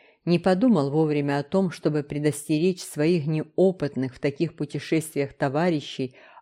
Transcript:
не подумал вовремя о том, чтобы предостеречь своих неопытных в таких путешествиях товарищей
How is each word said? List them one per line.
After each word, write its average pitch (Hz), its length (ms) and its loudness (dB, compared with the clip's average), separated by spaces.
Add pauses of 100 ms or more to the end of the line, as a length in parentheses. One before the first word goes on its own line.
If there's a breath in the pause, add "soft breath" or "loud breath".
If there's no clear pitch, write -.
(260 soft breath)
не 170 140 2
подумал 185 500 4
вовремя 147 500 0
о 143 40 -4
том, 190 280 0
чтобы 151 320 -2
предостеречь 151 800 -2
своих 156 460 0
неопытных 156 880 -2
в - 40 -20
таких 151 360 -2
путешествиях 147 800 -4
товарищей 143 800 -2 (260 loud breath)